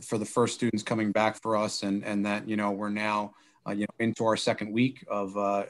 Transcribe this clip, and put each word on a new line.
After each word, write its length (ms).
for 160
the 60
first 300
students 280
coming 300
back 280
for 160
us, 280
and, 200
and 220
that, 220
you 80
know, 160
we're 160
now, 460
uh, 20
you 120
know, 180
into 240
our 120
second 360
week 360
of, 280
uh, 340